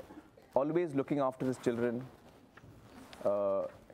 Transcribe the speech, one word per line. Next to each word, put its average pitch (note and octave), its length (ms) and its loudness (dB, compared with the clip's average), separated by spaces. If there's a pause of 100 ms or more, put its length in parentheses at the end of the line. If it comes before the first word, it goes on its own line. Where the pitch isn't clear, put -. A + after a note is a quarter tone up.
(560)
always D#3 400 2
looking C#3+ 240 2
after C3 260 0
his B2+ 120 0 (100)
children, A#2+ 360 2 (1200)
uh, G2+ 380 2 (300)